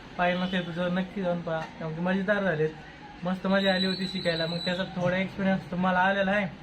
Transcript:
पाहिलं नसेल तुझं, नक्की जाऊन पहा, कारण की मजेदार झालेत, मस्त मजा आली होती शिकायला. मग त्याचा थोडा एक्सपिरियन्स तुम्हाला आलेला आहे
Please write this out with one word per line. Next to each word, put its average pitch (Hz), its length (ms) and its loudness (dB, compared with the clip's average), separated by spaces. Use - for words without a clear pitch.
पाहिलं 180 220 2
नसेल 185 260 0
तुझं, 175 280 -2
नक्की 185 280 -2
जाऊन 175 180 0
पहा, 160 200 -2
कारण 160 340 -8
की 160 60 -4
मजेदार 196 420 2
झालेत, 156 260 2
मस्त 185 240 -2
मजा 196 280 4
आली 185 120 2
होती 185 200 -2
शिकायला. 165 400 0
मग 170 120 -2
त्याचा 180 260 -2
थोडा 180 320 0
एक्सपिरियन्स 190 540 0
तुम्हाला 180 280 2
आलेला 190 320 4
आहे 202 160 2